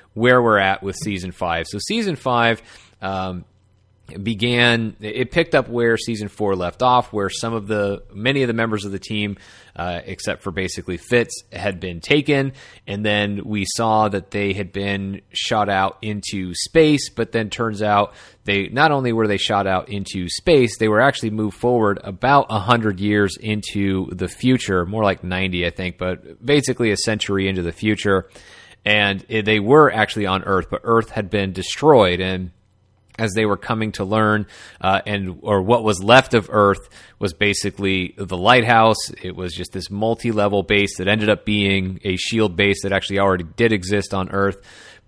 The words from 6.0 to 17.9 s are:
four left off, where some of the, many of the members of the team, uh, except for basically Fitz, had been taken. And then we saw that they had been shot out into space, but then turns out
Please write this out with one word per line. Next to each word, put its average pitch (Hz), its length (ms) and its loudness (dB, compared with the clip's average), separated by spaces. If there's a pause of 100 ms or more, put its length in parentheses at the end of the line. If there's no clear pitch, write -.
four 101 260 -4
left 87 260 -4
off, 123 320 2
where 101 160 -2
some 113 240 -6
of 107 140 -6
the, 101 380 -2 (100)
many 131 280 0
of 127 40 0
the 117 80 0
members 107 300 -2
of 101 80 -8
the 95 80 -6
team, 104 360 -6 (380)
uh, 87 300 -6
except - 380 -8
for 95 100 -8
basically 90 440 -6
Fitz, - 460 -2 (100)
had 95 280 -6
been 87 200 -10
taken. 143 520 0 (340)
And 101 180 -6
then 104 400 0
we 104 220 -4
saw 110 420 2
that 98 220 -6
they 101 220 -2
had 95 200 -8
been 98 500 -4 (100)
shot 107 360 -2
out 95 340 0
into 101 520 -6
space, 151 560 2
but - 220 -6
then 110 180 -2
turns 107 320 -4
out 104 320 2 (300)